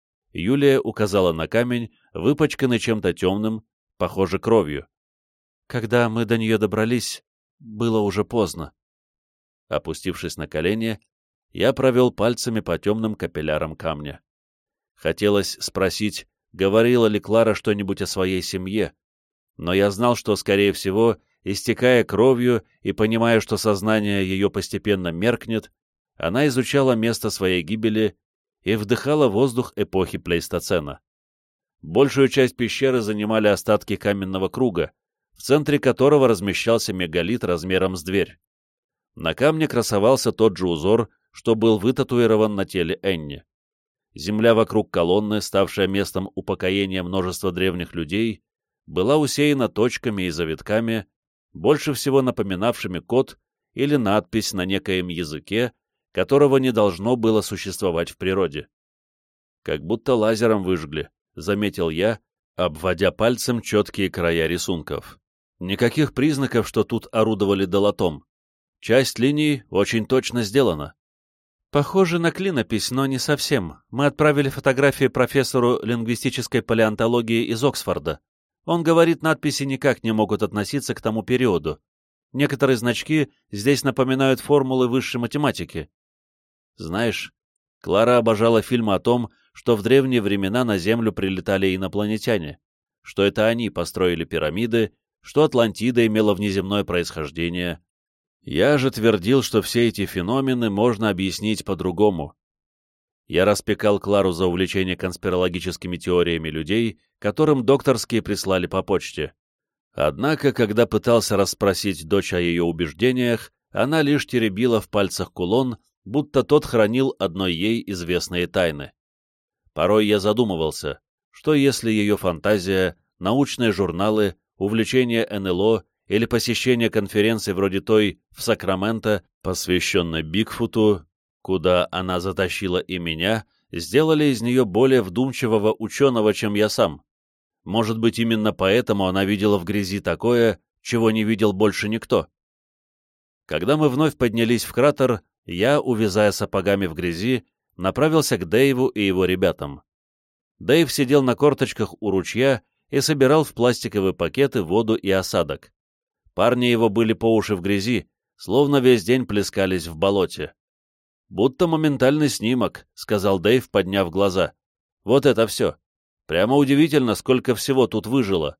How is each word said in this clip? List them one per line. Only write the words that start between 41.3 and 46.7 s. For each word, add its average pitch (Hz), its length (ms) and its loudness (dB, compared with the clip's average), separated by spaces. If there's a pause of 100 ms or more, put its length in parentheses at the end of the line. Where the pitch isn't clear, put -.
что - 240 0
был 110 240 2
вытатуирован 113 720 2
на 98 120 -2
теле 90 360 -4
Энни. 78 420 -6 (680)
Земля 107 400 0
вокруг 107 380 2
колонны, 101 500 0
ставшая 98 460 0
местом 95 480 -4
упокоения 95 640 -4